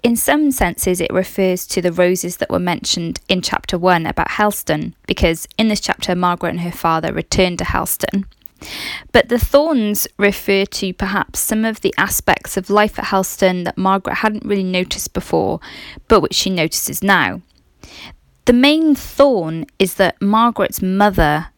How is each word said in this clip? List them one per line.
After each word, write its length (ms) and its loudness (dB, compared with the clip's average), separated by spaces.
in 140 2
some 340 2
senses 520 -2
it 100 -4
refers 560 -2
to 140 -2
the 100 0
roses 460 0
that 120 -6
were 80 -2
mentioned 720 -4
in 140 0
Chapter 360 -4
One 280 4
about 260 -2
Helston, 640 -2
because 380 0
in 100 2
this 140 0
chapter 340 -2
Margaret 360 0
and 100 -6
her 100 -4
father 400 0
returned 460 0
to 80 -6
Helston. 600 -2
But 160 4
the 100 0
thorns 680 2
refer 460 2
to 300 -6
perhaps 480 -4
some 240 -2
of 160 -4
the 160 -2
aspects 580 -2
of 140 -4
life 280 2
at 100 -6
Helston 580 0
that 120 -6
Margaret 380 0
hadn't 300 -2
really 180 -2
noticed 500 -4
before, 460 -2
but 140 6
which 120 -2
she 160 -2
notices 540 -2
now. 380 2
The 80 6
main 420 4
thorn 680 0
is 160 2
that 260 0
Margaret's 600 2
mother 680 2